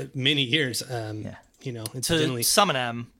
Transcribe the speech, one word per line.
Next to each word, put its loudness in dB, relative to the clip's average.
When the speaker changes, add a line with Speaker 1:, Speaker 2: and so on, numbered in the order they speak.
Speaker 1:
many 2
years. 0
Um, -4
Speaker 2:
Yeah. -10
Speaker 1:
you -6
know, -8
Speaker 3:
To -10
Speaker 1:
incidentally. 2
Speaker 3:
Summer 4
nam -4